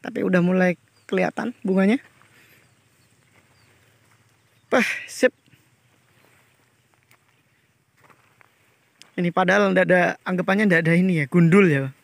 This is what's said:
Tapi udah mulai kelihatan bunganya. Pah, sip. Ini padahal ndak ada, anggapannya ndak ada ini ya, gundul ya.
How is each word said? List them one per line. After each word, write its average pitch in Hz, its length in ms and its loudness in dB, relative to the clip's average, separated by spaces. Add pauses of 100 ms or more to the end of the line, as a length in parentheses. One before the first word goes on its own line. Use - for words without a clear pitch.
Tapi 220 160 -8
udah 185 240 0
mulai 180 320 0 (320)
kelihatan 202 560 -6
bunganya. 190 320 0 (2750)
Pah, 254 160 0 (240)
sip. - 240 -2 (3750)
Ini 175 160 -2
padahal 190 400 2
ndak 185 160 2
ada, 180 120 4 (280)
anggapannya 190 400 0
ndak 165 160 2
ada 165 80 0
ini 175 300 0
ya, - 20 -4
gundul 175 400 4
ya. 139 240 -2 (140)